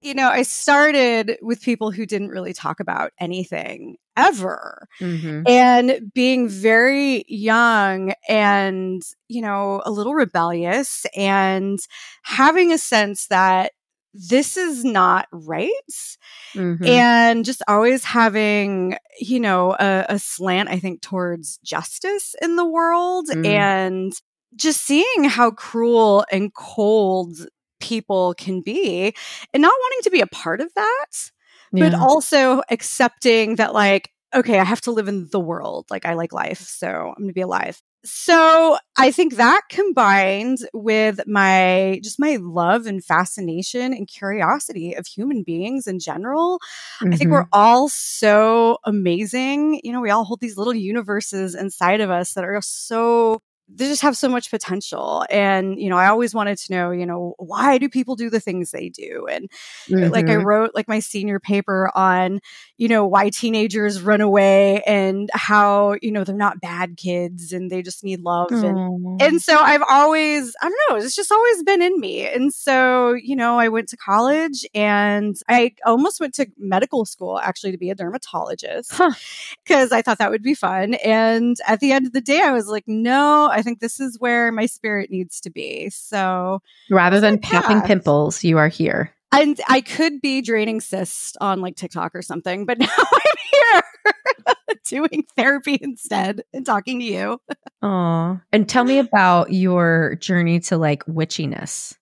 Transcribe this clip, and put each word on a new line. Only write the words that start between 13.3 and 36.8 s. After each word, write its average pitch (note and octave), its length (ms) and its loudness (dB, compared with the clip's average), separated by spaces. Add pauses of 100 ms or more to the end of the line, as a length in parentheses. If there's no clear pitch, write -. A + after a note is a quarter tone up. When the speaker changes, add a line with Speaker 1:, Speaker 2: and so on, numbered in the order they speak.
Speaker 1:
this G3+ 420 0
is D#4 300 -4
not F#3 480 2
right. D#3+ 380 -6 (840)
Speaker 2:
Mm-hmm. F3 300 -4
Speaker 1:
And A#3 580 4
just B3 240 -6
always A#3 380 2
having, G#3 920 0 (240)
you A#3+ 220 -2
know, F#3 360 2
a, F#3+ 300 0
a G3+ 120 -2
slant, F#3 500 -4
I F#3 100 -4
think, F#3 220 -8
towards F3 640 -8
justice F#4 760 -8
in E4+ 140 -2
the F4 100 0
world E4+ 640 -2
Speaker 2:
Mm. E3 160 -4
Speaker 1:
and F#3+ 680 -2 (420)
just D4+ 300 -2
seeing F4 400 2
how A#3 260 2
cruel A3+ 800 2
and G3 220 -4
cold F#3+ 840 -2 (460)
people F#3+ 560 -2
can F#3 240 -6
be G#3 520 -4 (400)
and C#4 80 2
not F4+ 160 6
wanting B4+ 260 -2
to G4 80 2
be F4 100 2
a - 60 0
part - 340 -8
of E4+ 140 -8
that, B4 340 -2 (640)
but F3+ 180 4
Speaker 2:
Yeah. E3+ 80 0
Speaker 1:
also C4+ 600 4 (100)
accepting A3+ 840 0
that, A3 160 0
like, G3+ 380 2 (220)
"Okay, B3 260 4
I F#3+ 40 4
have G#3+ 180 0
to A#3+ 100 -6
live G#3+ 180 -2
in F#3 240 -6
the G3 80 0
world. D#3+ 480 -8
Like, F#3+ 160 -8
I E3+ 80 -2
like E3 180 -6
life, - 300 -6
so F#2+ 560 -8